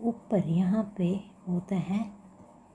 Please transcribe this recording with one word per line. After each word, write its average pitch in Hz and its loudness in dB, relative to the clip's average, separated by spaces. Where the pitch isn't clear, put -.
ऊपर 226 0
यहाँ 185 2
पे 185 0
होते 175 -2
हैं 196 -2